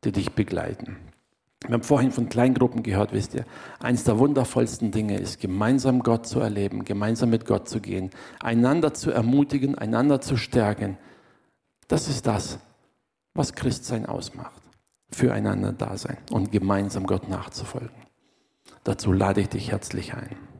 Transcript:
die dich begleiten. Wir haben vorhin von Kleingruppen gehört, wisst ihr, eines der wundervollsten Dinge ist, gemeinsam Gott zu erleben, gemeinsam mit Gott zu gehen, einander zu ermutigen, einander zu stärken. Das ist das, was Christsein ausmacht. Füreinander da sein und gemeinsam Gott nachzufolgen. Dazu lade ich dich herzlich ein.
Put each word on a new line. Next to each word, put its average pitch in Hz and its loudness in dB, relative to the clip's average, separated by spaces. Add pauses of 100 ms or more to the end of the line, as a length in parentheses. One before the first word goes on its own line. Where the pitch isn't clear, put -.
die 104 0
dich 95 0
begleiten. 92 -4 (680)
Wir 113 -2
haben 117 0
vorhin 135 4
von 120 -2
Kleingruppen 120 4
gehört, 104 2
wisst 104 -2
ihr, - -4 (340)
eines 120 0
der 110 4
wundervollsten 123 2
Dinge 107 -2
ist, 95 -6
gemeinsam 123 2
Gott 117 2
zu 131 -2
erleben, 101 -2
gemeinsam 110 0
mit 113 2
Gott 110 0
zu 113 -4
gehen, 95 -6 (300)
einander 135 4
zu - -2
ermutigen, 139 2
einander 123 2
zu 135 -2
stärken. 104 0 (880)
Das 160 -2
ist 131 -2
das, - -2 (760)
was 151 -2
Christsein - -4
ausmacht. - -10 (500)
Füreinander 104 0
da 104 -6
sein - -8 (120)
und 98 0
gemeinsam 98 0
Gott 95 0
nachzufolgen. 101 -8 (920)
Dazu 107 0
lade 95 4
ich 95 -2
dich - -6
herzlich - -6
ein. - -12 (260)